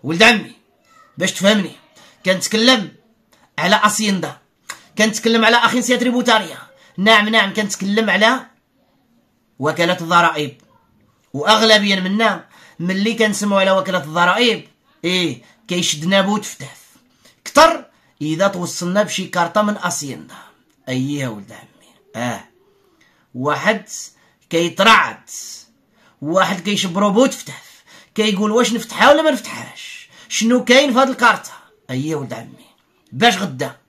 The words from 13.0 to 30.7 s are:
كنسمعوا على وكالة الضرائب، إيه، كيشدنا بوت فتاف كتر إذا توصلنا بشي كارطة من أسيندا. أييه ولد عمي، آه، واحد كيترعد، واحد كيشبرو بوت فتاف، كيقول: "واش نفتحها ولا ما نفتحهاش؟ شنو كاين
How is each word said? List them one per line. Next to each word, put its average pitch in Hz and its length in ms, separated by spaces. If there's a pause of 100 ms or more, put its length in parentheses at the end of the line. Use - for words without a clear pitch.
كنسمعوا 208 460
على 190 100
وكالة 185 340
الضرائب، 180 600 (400)
إيه، 170 380 (260)
كيشدنا 180 520
بوت 202 240
فتاف - 360 (640)
كتر 320 400 (380)
إذا 160 260
توصلنا 180 540
بشي 185 240
كارطة 175 360
من 208 140
أسيندا. 135 600 (520)
أييه 131 400
ولد 104 240
عمي، - 720
آه، 110 200 (880)
واحد 147 500 (680)
كيترعد، 170 800 (920)
واحد 175 380
كيشبرو 202 500
بوت 240 240
فتاف، - 500 (300)
كيقول: 214 360
"واش 233 220
نفتحها 233 400
ولا 302 100
ما 311 80
نفتحهاش؟ - 640 (340)
شنو 247 360
كاين 262 280